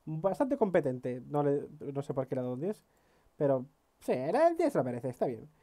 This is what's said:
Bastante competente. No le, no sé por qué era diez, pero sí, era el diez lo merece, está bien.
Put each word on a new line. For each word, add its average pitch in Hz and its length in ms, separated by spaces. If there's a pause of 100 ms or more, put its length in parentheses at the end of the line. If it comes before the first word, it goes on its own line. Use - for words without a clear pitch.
Bastante 190 540
competente. 135 720
No 143 160
le, 143 260 (240)
no 139 80
sé 139 120
por 131 140
qué - 80
era 127 200
diez, 175 280 (540)
pero 135 280 (360)
sí, - 100
era 214 380
el 330 80
diez 330 180
lo 151 80
merece, 123 260
está 143 180
bien. 123 220 (140)